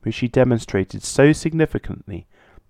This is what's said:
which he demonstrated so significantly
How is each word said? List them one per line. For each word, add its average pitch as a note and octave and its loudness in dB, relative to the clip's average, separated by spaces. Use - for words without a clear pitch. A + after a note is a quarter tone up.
which A2+ -6
he B2 -2
demonstrated A2+ 0
so C#3+ 4
significantly - -4